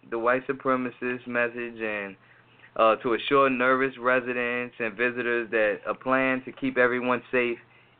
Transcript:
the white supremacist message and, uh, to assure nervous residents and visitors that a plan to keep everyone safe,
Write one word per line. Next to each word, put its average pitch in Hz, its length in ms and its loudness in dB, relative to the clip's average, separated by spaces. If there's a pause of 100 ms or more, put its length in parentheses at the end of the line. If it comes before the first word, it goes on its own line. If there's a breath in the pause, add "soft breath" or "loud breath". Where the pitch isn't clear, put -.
(100)
the 117 80 -4
white 123 280 0
supremacist 127 800 -4
message 120 540 -4
and, 104 360 -6 (600 soft breath)
uh, 110 200 6
to 120 180 0
assure 139 340 2
nervous 131 500 2
residents 123 800 -2
and 110 160 -4
visitors 120 560 0
that 107 360 2
a - 80 -2
plan 131 500 0
to 117 80 -12
keep 131 240 -4
everyone 123 460 2 (100)
safe, 120 260 0 (420 soft breath)